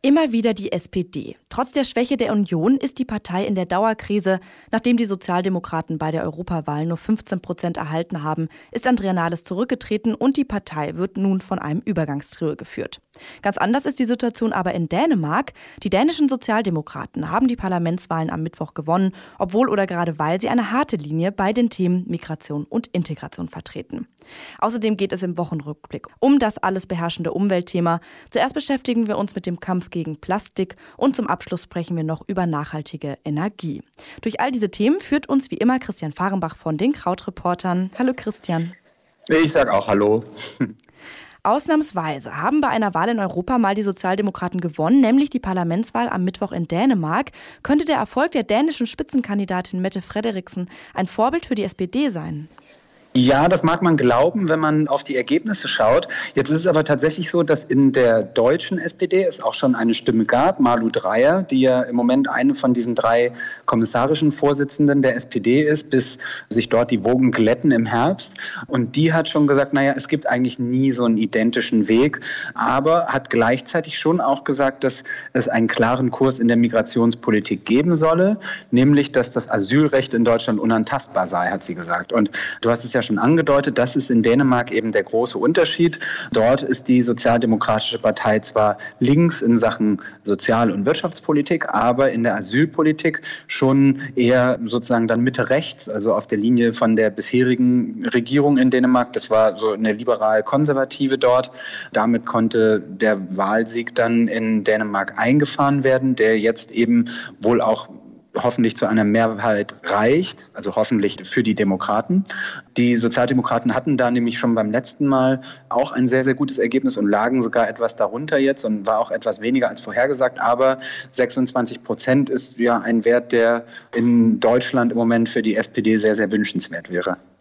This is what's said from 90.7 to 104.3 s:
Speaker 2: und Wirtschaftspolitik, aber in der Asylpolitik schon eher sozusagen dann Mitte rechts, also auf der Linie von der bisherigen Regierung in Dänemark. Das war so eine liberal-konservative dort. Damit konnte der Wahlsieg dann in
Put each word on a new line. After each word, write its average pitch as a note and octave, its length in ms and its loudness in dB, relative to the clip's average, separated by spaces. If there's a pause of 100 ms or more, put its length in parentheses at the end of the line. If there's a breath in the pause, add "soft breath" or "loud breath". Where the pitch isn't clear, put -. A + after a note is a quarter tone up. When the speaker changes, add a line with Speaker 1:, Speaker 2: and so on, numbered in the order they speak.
Speaker 2:
und G2+ 140 -2
Wirtschaftspolitik, D#3+ 840 0
aber B2 380 2
in A#2 140 -2
der A2+ 100 2
Asylpolitik D#3 880 0 (240 loud breath)
schon C#3 540 4 (160 loud breath)
eher B2 480 4
sozusagen A2+ 420 0
dann A2+ 140 0
Mitte B2+ 300 0
rechts, - 380 -2
also G#2+ 260 0
auf G#2 120 -2
der G#2+ 120 -2
Linie A#2 340 4
von A2+ 240 2
der A2 140 4
bisherigen B2 1000 2
Regierung C3+ 460 2
in B2+ 120 4
Dänemark. B2+ 420 2
Das - 180 -4
war A2 260 4
so A2 140 -2
eine G#2+ 220 0
liberal-konservative C3 1200 0
dort. B2+ 360 2 (400 loud breath)
Damit A2+ 340 0
konnte A2 540 2
der G2 560 -2
Wahlsieg A2+ 580 -2
dann A#2 320 2
in A2 380 -2